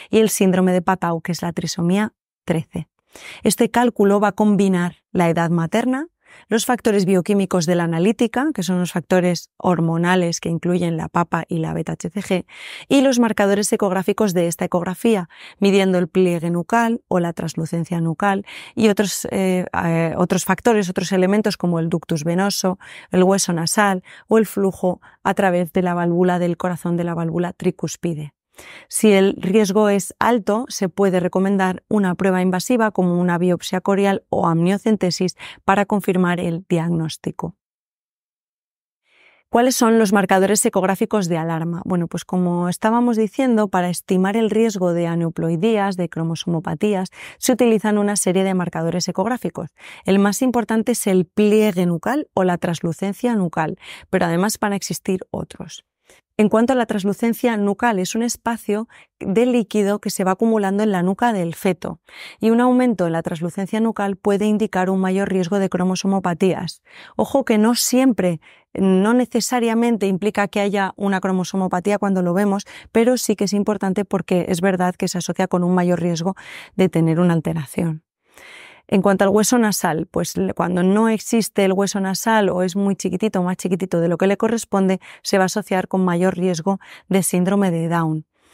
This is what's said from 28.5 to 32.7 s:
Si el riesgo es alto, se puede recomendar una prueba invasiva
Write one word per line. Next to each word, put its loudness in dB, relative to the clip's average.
Si 4
el 4
riesgo 2
es 0
alto, 0
se -4
puede 2
recomendar 0
una 0
prueba 0
invasiva 0